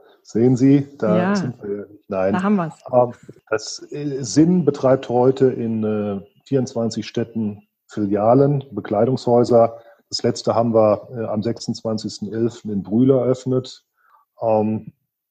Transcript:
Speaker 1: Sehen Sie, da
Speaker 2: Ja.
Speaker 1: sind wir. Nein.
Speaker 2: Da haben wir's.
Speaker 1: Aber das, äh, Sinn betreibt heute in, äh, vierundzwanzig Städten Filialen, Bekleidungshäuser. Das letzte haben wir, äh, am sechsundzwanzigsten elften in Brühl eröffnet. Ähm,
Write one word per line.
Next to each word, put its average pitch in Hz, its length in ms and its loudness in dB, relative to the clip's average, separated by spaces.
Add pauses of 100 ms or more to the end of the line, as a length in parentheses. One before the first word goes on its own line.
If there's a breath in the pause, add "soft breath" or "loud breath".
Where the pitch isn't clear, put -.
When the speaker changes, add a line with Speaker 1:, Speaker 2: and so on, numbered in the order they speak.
(320 soft breath)
Speaker 1:
Sehen 123 240 4
Sie, 139 320 4 (100)
da 92 200 0
Speaker 2:
Ja. 98 180 0
Speaker 1:
sind 156 260 -6
wir. 101 260 -8 (200)
Nein. 95 260 -2
Speaker 2:
Da 185 100 -2
haben 208 120 2
wir's. 170 300 -6
Speaker 1:
Aber 123 280 2 (360)
das, - 420 -6
äh, 147 320 -8
Sinn 165 420 2
betreibt 131 440 2
heute 131 380 2
in, 113 360 -2
äh, 104 380 -2 (240)
vierundzwanzig 117 600 -4
Städten 110 600 -8 (200)
Filialen, 117 840 2
Bekleidungshäuser. 117 1080 2 (300 loud breath)
Das - 140 -8
letzte 117 320 -2
haben 117 180 0
wir, 107 400 2
äh, 117 120 -8
am 104 180 -4
sechsundzwanzigsten 110 880 -8
elften 113 360 -4
in 98 140 -4
Brühl 120 280 2
eröffnet. 127 720 -2 (580)
Ähm, 110 520 -2 (380)